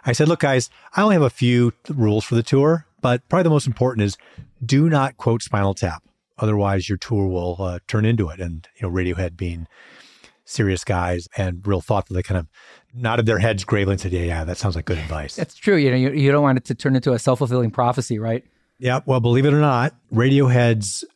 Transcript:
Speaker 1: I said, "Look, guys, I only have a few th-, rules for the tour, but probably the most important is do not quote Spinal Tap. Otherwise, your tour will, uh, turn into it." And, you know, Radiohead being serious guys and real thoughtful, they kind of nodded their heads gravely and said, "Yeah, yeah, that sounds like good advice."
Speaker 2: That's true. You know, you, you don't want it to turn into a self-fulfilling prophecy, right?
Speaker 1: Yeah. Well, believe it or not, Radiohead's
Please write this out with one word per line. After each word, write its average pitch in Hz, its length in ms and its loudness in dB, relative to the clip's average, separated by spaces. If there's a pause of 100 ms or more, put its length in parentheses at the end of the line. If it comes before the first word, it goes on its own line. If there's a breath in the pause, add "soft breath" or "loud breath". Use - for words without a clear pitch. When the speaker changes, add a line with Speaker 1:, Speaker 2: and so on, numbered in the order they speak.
Speaker 1:
I 127 60 0
said, 151 160 2
"Look, 165 140 0
guys, 135 280 0 (260 loud breath)
I 190 60 0
only 208 140 4
have 165 60 4
a 135 80 4
few 120 420 2 (120)
th-, 151 140 -8
rules 107 280 2
for - 100 -2
the 117 80 2
tour, 151 420 2 (140)
but 123 300 0
probably 180 140 2
the 165 60 4
most 151 160 2
important 123 380 0
is 101 140 -2 (460 loud breath)
do 139 260 2
not 139 260 0
quote 117 260 -2
Spinal 98 320 0
Tap. 87 300 -6 (340)
Otherwise, 101 520 0
your 101 80 -4
tour 101 300 -2
will, 90 320 -4
uh, 90 280 -6
turn 107 160 0
into 110 240 0
it." 82 140 -10
And, 85 340 -10
you 101 120 -8
know, 87 60 -6
Radiohead 90 440 -4
being 85 300 -8 (760 soft breath)
serious 95 400 -2
guys 90 540 -4
and 92 280 -4
real 98 140 0
thoughtful, 98 340 -4
they 92 100 -2
kind 95 140 -2
of 82 100 -6 (460 soft breath)
nodded 117 320 0
their 110 140 2
heads 101 240 0
gravely 98 300 0
and 95 80 -4
said, 92 100 -6
"Yeah, 87 120 -2
yeah, 82 200 -4
that 87 140 -8
sounds 95 180 -2
like 80 80 -6
good 87 140 -4
advice." 78 400 -8
Speaker 2:
That's - 180 -6
true. 202 220 0
You 139 140 2
know, 127 60 2
you, 131 140 2
you 139 220 2
don't 147 100 4
want 135 140 4
it - 80 -6
to 127 100 -4
turn 131 200 0
into 131 180 0
a 117 60 0
self-fulfilling 123 520 0
prophecy, 120 480 -2
right? 113 240 -4 (360)
Speaker 1:
Yeah. 127 260 -2
Well, 127 160 2
believe 120 240 2
it 147 80 4
or 147 80 4
not, 135 320 2 (180)
Radiohead's 120 920 2 (100)